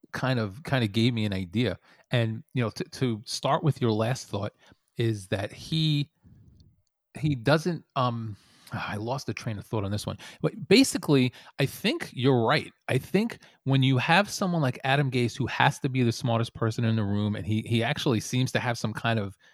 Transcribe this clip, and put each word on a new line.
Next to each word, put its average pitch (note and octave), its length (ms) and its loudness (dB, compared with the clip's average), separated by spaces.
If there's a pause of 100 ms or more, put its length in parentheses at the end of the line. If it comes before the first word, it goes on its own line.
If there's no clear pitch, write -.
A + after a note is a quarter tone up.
(120)
kind B2+ 260 -2
of, G#2+ 240 -6
kind C3 200 0
of G#2+ 100 0
gave A2+ 200 2
me A2 140 -2
an G2+ 80 -2
idea. F#2+ 440 -2 (320)
And, A2+ 320 0 (120)
you B2+ 80 0
know, A2 80 -2
to, - 140 -8
to A#2 420 -4
start - 360 -2
with D3+ 200 0
your A#2 100 2
last A2 360 -2
thought G2+ 240 -6 (440)
is A2 320 -2
that G2+ 240 -4
he, D#3 560 -2 (1120)
he C#3+ 160 0
doesn't, D#3 500 0 (120)
um, A#2 400 -2 (340)
I - 260 -6
lost A#2 300 -6
the A2 60 -4
train G#2+ 260 -8
of G2+ 60 -14
thought G#2+ 200 -2
on G2 60 -4
this G#2 160 -4
one. G2+ 120 -6 (240)
But - 260 -4
basically, D#3+ 640 6 (260)
I C#3+ 60 2
think C4+ 480 -2
you're B2 340 4
right. B2+ 240 0 (160)
I - 120 0
think G#3 400 0 (260)
when C3+ 180 4
you C3 140 6
have E3+ 320 2
someone F3 320 -2
like C3 240 0
Adam C3+ 260 2
Gase, A#2+ 260 0
who A2+ 100 -2
has B2+ 340 2
to C#3+ 80 -2
be B2+ 140 0
the A#2 100 4
smartest A2+ 420 -2
person A2+ 300 -2
in A2+ 100 2
the A2+ 80 0
room, G2+ 320 0
and G2 120 -6
he, G#2+ 200 0
he A2+ 160 2
actually B2 380 0
seems B2+ 320 -2
to A#2+ 80 0
have A#2+ 160 -2
some A2 160 -4
kind A2+ 260 0
of, G2 180 -4 (180)